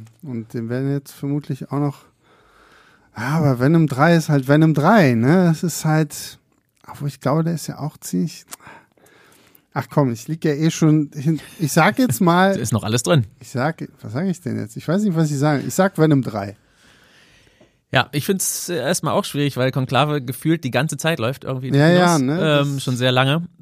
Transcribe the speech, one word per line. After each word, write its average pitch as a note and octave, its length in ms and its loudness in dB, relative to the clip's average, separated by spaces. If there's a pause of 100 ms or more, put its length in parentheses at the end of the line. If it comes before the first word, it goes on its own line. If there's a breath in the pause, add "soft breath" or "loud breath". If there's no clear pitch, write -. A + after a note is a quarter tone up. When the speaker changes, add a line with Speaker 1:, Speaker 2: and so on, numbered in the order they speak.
(240)
Speaker 1:
Und A#2 300 -10
den A2+ 160 -6
werden C3 220 -4
jetzt C#3+ 200 -6
vermutlich C#3+ 600 -8
auch C#3 80 -4
noch, C#3+ 200 -2 (1160 soft breath)
ja, C3 220 -4
aber C#3 220 2
Venom D#3 280 4
drei C#3+ 280 4
ist D#3+ 140 0
halt C#3 180 0
Venom D#3 260 4
drei, D3+ 400 4
ne? C#3+ 320 4
Das E3 180 0
ist E3+ 220 -4
halt, D#3 540 -2 (480)
obwohl - 200 -10
ich - 140 -10
glaube, D3+ 220 0
der E3 100 -4
ist D3+ 140 -8
ja - 120 -12
auch D3+ 180 -8
ziemlich, - 480 -6 (1300 soft breath)
ach C#3+ 160 -6
komm, C#3 220 2
ich A2 160 -10
lieg D#3 160 -8
ja D#3+ 100 2
eh D#3+ 180 0
schon D#3 420 2
hin, D3 260 -2 (200)
ich D3+ 120 -2
sag F3 280 2
jetzt B3+ 200 0
mal F#3 340 4
Speaker 2:
<laughs> - 20 -4
Da - 40 -4
ist A#2+ 140 -4
noch G#2 100 0
alles A2 200 -2
drin. D#3 240 2 (120)
Speaker 1:
Ich - 120 -20
sag, C3+ 360 -4 (140)
was A2 100 -12
sag C#3+ 140 -4
ich F#3 160 -4
denn A2+ 160 -6
jetzt? G#2+ 180 -10
Ich - 120 -14
weiß F#3+ 160 0
nicht, F#3+ 120 0
was D#3+ 160 0
ich C#3+ 60 -2
sage. C#3+ 280 0
Ich C3+ 100 -6
sag F#3+ 220 0
Venom D#3 260 4
drei. G2+ 340 -8 (1300 soft breath)
Speaker 2:
Ja, - 200 0
ich D3 140 -4
find's, - 420 -4
äh, F3 100 -6
erstmal C#3+ 360 -4
auch G3 100 0
schwierig, C#3+ 320 -4
weil C3 160 -2
Conclave C#3 500 -2
gefühlt D#3 440 -2
die B2 60 -6
ganze C3+ 260 -2
Zeit D#3+ 220 -2
läuft A#2+ 260 -6
irgendwie. C3 240 -8
Speaker 1:
Ja, C#3 180 4
ja, F3 260 6
Speaker 2:
Los, D3+ 100 2
Speaker 1:
ne, C3 100 0
Speaker 2:
ähm, D3 420 0
Speaker 1:
das C3+ 80 -6
Speaker 2:
schon B2 140 -2
sehr B2+ 160 2
lange. C#3 300 2 (180)